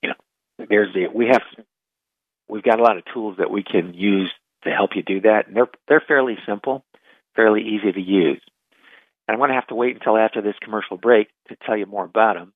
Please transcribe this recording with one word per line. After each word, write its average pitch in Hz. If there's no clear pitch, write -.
You -
know, -
there's 104
the, 92
we 113
have, 120
we've 107
got 113
a 117
lot 113
of 85
tools 107
that 95
we 101
can 90
use 95
to -
help 98
you 98
do 98
that, 107
and 98
they're, 123
they're 151
fairly 131
simple, 131
fairly 110
easy 107
to 92
use. 90
And 107
I'm 117
gonna 135
have 127
to -
wait 120
until 110
after 110
this 104
commercial 107
break 107
to -
tell 110
you 101
more 98
about 107
'em 87